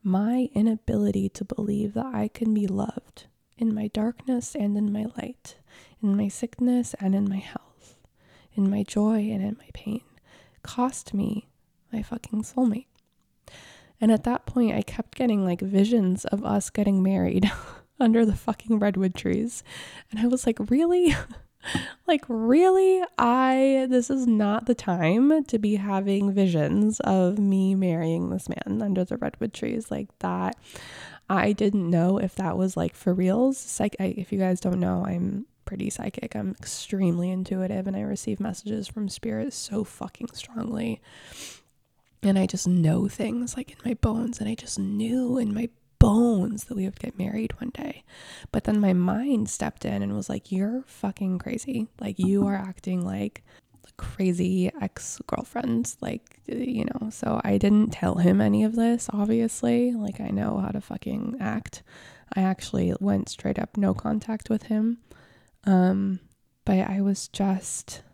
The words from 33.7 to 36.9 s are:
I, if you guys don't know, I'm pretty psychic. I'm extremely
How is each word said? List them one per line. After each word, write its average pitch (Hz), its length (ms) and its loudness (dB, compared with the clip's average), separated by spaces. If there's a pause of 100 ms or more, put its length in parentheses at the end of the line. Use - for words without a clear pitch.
I, 190 180 -2
if 190 140 -8
you 196 80 -2
guys 185 220 2
don't 185 180 0
know, 180 260 0
I'm 196 400 -4 (200)
pretty 196 240 -6
psychic. - 460 -8
I'm 196 160 -4
extremely 175 800 -2